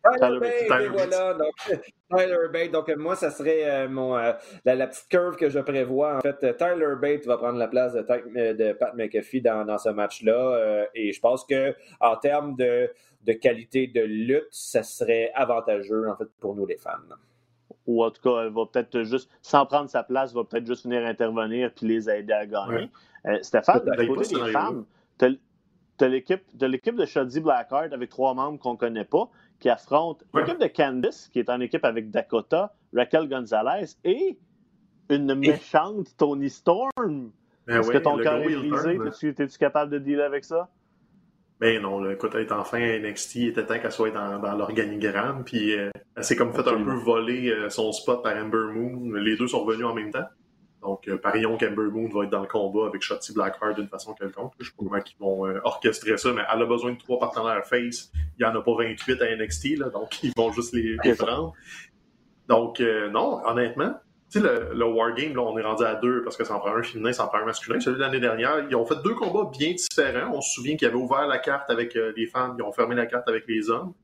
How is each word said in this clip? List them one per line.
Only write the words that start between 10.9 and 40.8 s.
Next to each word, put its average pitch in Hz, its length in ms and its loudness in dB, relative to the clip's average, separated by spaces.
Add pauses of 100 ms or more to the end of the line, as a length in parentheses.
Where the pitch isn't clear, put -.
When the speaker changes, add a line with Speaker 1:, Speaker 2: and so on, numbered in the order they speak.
Speaker 1:
et 104 180 -2
je - 80 -10
pense 127 240 2
que 135 280 0 (280)
en 113 160 4
termes 143 400 0
de, 123 340 2 (320)
de 117 80 2
qualité 120 560 2
de 117 140 0
lutte, 113 500 0
ça - 320 -2
serait 113 500 0
avantageux, 110 760 0
en 98 80 -6
fait, 107 100 -8 (140)
pour 101 140 -4
nous, 101 100 -2
les 90 120 -6
fans. - 140 -10 (920)
Speaker 2:
Ou 117 180 2
en 113 80 2
tout - 100 -20
cas, 120 220 2
elle 110 100 -4
va 113 120 0
peut-être 117 380 -2
juste, 123 280 -4 (100)
sans 143 240 4
prendre 139 240 0
sa 120 140 0
place, 127 300 -2
va 120 100 -2
peut-être 117 240 -4
juste 120 160 -4
venir 120 220 -2
intervenir 113 680 -2
puis - 140 -4
les 110 220 2
aider 104 240 0
à 104 120 0
gagner. 107 440 -4 (360)
Speaker 3:
Ouais. 101 80 0
Speaker 2:
Euh, 104 80 0
Stéphane, 196 400 4
Speaker 1:
Peut-être. - 200 0
Speaker 2:
du 117 60 2
côté - 0 -
Speaker 3:
Peut-être 135 80 0
pas - 40 -4
Speaker 2:
des - 60 0
Speaker 3:
ce - 100 -8
scénario-là. 117 240 0
Speaker 2:
femmes, 160 260 -4 (320)
t'as, 127 120 6 (680)
t'as 135 120 6
l'équipe, 131 320 -2 (180)
t'as 135 80 2
l'équipe 131 300 -2
de 175 80 2
Shotzi 135 340 -2
Blackheart 143 540 0
avec 123 160 -8
trois 131 240 0
membres 139 260 -4
qu'on 120 160 -4
connaît 113 300 -4
pas, 202 240 0 (320)
qui - 80 4
affronte 156 640 0
Speaker 3:
Ouais. 151 100 4
Speaker 2:
l'équipe 339 160 -2
de 220 80 2
Candice, 139 640 -2
qui 127 80 0
est 113 100 -2
en 123 120 0
équipe 127 240 -2
avec 113 260 0
Dakota, 120 640 0 (180)
Raquel 143 360 2
Gonzalez 127 560 -2 (180)
et 277 340 0 (720)
une 143 220 2
Speaker 3:
Et 135 40 2
Speaker 2:
méchante 151 720 2 (100)
Tony 139 320 2
Storm. 175 840 -2 (360)
Speaker 3:
Ben 117 120 4
Speaker 2:
Est-ce 113 80 4
Speaker 3:
ouais, 120 60 0
Speaker 2:
que 139 60 8
ton 147 180 4
Speaker 3:
le 117 80 0
Speaker 2:
cœur 151 160 4
Speaker 3:
gros 151 80 0
Speaker 2:
est - 20 2
Speaker 3:
heel 143 180 -2
Speaker 2:
brisé? 151 260 0
Speaker 3:
turn. 113 160 -2
Speaker 2:
T'es-tu, 151 220 -4
t'es-tu - 240 -4
capable 147 360 2
de 147 60 -2
dealer 143 260 0
avec 139 180 -4
ça? 165 240 -4 (920)